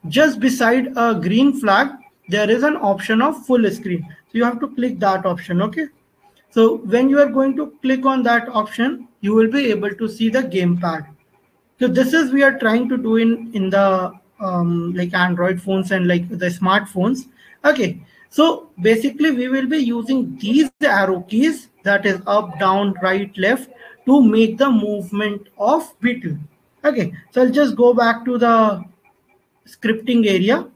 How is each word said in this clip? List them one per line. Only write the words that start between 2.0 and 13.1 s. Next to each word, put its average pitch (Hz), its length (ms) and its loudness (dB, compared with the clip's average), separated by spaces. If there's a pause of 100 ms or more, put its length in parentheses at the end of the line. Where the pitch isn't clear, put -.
there 208 220 0
is 240 140 2
an 302 120 0
option 220 460 0
of 294 240 -2
full 233 240 2
screen. 180 340 -6 (240)
So 226 100 -6
you 240 60 2
have 240 160 -2
to 277 80 -6
click 240 300 -6
that 190 280 0
option, 180 360 -2
okay? 294 240 -4 (640)
So 226 280 4
when 240 300 0
you 277 120 4
are 285 80 4
going 269 280 0
to 302 160 -8 (100)
click 262 220 -2
on 262 200 0
that 233 240 0
option, 233 580 -4 (140)
you 202 140 -2
will 220 160 4
be 262 200 0
able 196 240 -2
to 220 140 -6
see 226 200 -2
the 254 140 0
gamepad. 175 640 -2 (720)
So 247 80 0
this 262 260 0
is 302 200 0
we 277 100 2
are 269 160 4
trying 233 300 0
to 254 80 -2
do 226 200 0